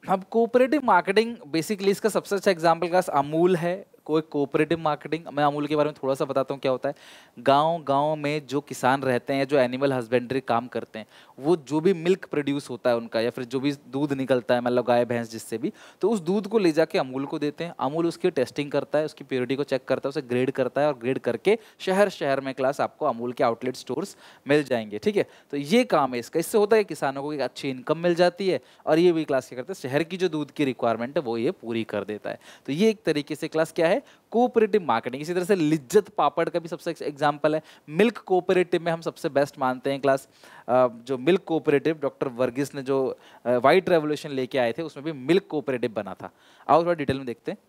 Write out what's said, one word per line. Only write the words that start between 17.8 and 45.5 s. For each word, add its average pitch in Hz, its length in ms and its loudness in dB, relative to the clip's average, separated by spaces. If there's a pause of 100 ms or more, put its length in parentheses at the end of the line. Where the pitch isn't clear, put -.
उसकी 170 240 0
टेस्टिंग 143 400 -2
करता 143 280 -2
है, 156 60 0
उसकी 143 200 -12
प्योरिटी 131 320 -2
को 143 80 -2
चेक 135 200 -4
करता 131 240 -2
है, - 0 -
उसे 139 140 -6
ग्रेड 123 280 0
करता 131 300 -2
है 147 60 2
और 143 120 -2
ग्रेड 127 200 -2
करके 123 400 0 (200)
शहर-शहर 185 640 0
में 135 140 -8
क्लास 135 260 -2
आपको 127 260 -4
अमूल 120 260 -4
के 135 120 -2
आउटलेट 120 320 -2
स्टोर्स 143 400 -8 (320)
मिल 147 160 4
जाएंगे, 110 340 -4
ठीक 208 180 0
है। 160 100 2 (240)
तो 143 60 -6
ये 156 280 2
काम 147 280 2
है 123 80 -4
इसका। 156 200 -4
इससे 170 180 0
होता 208 180 4
है 214 80 4
किसानों 139 380 -6
को 147 100 -6
एक 147 80 -6
अच्छी 127 300 -4
इनकम 131 280 -4
मिल 175 160 2
जाती 180 340 2
है 156 120 0 (260)
और 156 120 4
ये 180 140 6
भी 160 120 0
क्लास 135 240 -2
क्या 123 80 -14
करते 123 160 -10
हैं, - 180 -10
शहर 143 120 0
की 165 140 -6
जो 180 120 0
दूध 147 220 -4
की - 140 -2
रिक्वायरमेंट 120 520 -2
है 175 60 -2
वो 117 160 -4
ये 123 120 0
पूरी 117 340 -6
कर 104 200 -4
देता 104 260 -8
है। 107 80 -10 (280)
तो 135 60 -6
ये 202 180 4
एक 208 120 -4
तरीके 147 320 -2
से 156 140 -8
क्लास 156 240 -2
क्या 165 160 2
है, 196 80 4 (340)
कोऑपरेटिव 214 520 2
मार्केटिंग। 127 400 -2
इसी 165 120 -6
तरह 185 100 -2
से 196 120 2
लिज्जत 160 520 2
पापड़ 165 400 0
का 170 100 -4
भी 165 100 -8
सबसे 165 340 -8
एग्जांपल 147 520 0
है। 156 80 -2 (260)
मिल्क 196 300 2
कोऑपरेटिव 180 640 2
में 170 100 -2
हम 165 80 -4
सबसे 160 280 -6
बेस्ट 139 300 0
मानते 127 320 -2
हैं 139 100 -4
क्लास, 135 280 2 (400)
अ, 127 200 6
जो 120 300 -6
मिल्क 170 260 2
कोऑपरेटिव 156 580 0
डॉक्टर 139 260 -4
वर्गीस 123 460 -4
ने 143 80 -8
जो, 135 360 -2 (280)
अ, 123 40 0
व्हाइट 143 380 4
रेवोल्यूशन 151 420 0
लेके 131 280 -4
आए 117 140 2
थे 165 100 -8
उसमें 143 220 -12
भी 160 80 -6
मिल्क 156 340 0
कोऑपरेटिव 123 460 -4